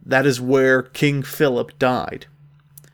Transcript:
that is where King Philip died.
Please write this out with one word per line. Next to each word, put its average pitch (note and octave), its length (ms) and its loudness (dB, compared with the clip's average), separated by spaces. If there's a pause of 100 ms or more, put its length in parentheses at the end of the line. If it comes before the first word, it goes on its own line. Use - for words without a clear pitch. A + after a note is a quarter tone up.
that C3 220 0
is B2 140 0
where C3 420 2
King C#3+ 400 -2
Philip B2 560 -4
died. - 480 -4 (680)